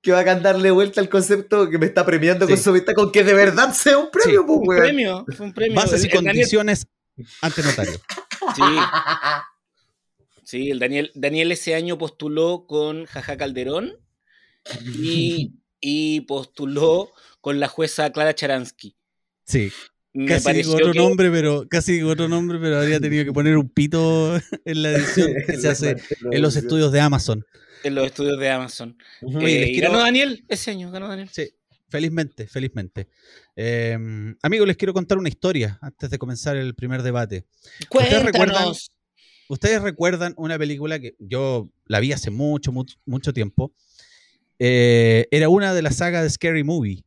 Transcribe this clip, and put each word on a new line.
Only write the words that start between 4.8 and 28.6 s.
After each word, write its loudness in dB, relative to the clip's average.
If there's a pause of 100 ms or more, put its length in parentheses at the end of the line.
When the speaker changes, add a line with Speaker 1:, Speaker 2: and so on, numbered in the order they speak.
Speaker 3:
premio, 2 (100)
fue -12
un -12
premio. -2
Speaker 2:
Bases 2
y -2
Speaker 3:
El, -4
el 2
Daniel 2
Speaker 2:
condiciones 2 (540)
ante -4
notario. -2 (600)
Speaker 3:
Sí. 0 (1800)
Sí, -8
el -4
Daniel, -2
Daniel -2
ese -4
año -4
postuló -4
con -6
Jajá -12
Calderón -8 (1040)
y, -4 (120)
Speaker 1:
<laughs> -20
Speaker 3:
y -2
postuló -2 (280)
con -4
la 0
jueza -4
Clara 0
Charansky. -6 (480)
Speaker 2:
Sí. -2 (400)
Speaker 3:
Me -4
Speaker 2:
Casi 2
digo 0
Speaker 3:
pareció 2
Speaker 2:
otro 4
Speaker 3:
que 2
Speaker 2:
nombre, 4
pero, 0
casi 0
digo 0
otro -2
nombre, -2
pero 0
habría 0
tenido 0
que -4
poner 4
un 2
pito 0
<laughs> -6
en -4
la 0
edición 2 (140)
que -4
se -2
Speaker 1:
<laughs> -
Speaker 2:
hace -2
Speaker 1:
En -2 (260)
la -4
Speaker 2:
en 2
los 2
Speaker 1:
edición. -2
Speaker 2:
estudios 2
de 4
Amazon. 0 (380)
Speaker 3:
En -2
los 0
estudios -4
de 0
Amazon. -8 (240)